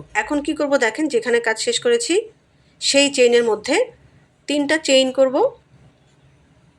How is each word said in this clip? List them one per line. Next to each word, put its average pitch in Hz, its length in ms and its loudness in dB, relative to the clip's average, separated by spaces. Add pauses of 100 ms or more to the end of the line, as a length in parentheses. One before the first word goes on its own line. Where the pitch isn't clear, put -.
(220)
এখন 294 220 -4
কি 311 140 -4
করব 285 140 -2 (120)
দেখেন, 302 200 -2 (100)
যেখানে 233 240 0 (100)
কাজ 220 80 0 (100)
শেষ 233 180 -2
করেছি 233 300 0 (680)
সেই 277 360 2
চেইনের 240 340 4
মধ্যে 214 260 -2 (720)
তিনটা 294 280 0 (120)
চেইন 262 180 4 (120)
করব, 262 180 4 (1400)